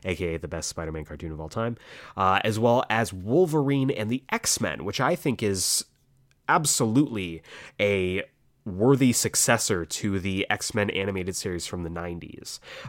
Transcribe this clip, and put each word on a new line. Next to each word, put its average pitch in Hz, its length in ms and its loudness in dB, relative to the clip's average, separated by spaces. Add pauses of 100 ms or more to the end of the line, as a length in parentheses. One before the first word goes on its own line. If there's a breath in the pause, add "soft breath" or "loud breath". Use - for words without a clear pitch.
A 92 100 0
K 87 200 -2
A 80 40 -4
the 82 80 -8
best 80 220 -6
Spider-Man 78 380 -8
cartoon 80 260 -10
of 78 80 -10
all 78 80 -10
time, 113 280 -4 (400 loud breath)
uh, 95 280 4
as 110 120 2
well 117 320 4
as 110 240 0
Wolverine 139 800 2
and 110 200 -2
the 131 200 -2
X-Men, 87 540 -2
which 104 160 -4
I 143 160 2
think 127 260 -2
is 98 420 0 (640)
absolutely 120 920 2 (380 loud breath)
a 98 420 2 (420)
worthy 123 500 4
successor 107 720 2
to 98 320 -2
the 95 320 -2
X-Men 104 400 -2
animated 95 440 -2
series 87 300 -4
from 90 200 -6
the 82 40 -6
nineties. 85 720 -10 (280 loud breath)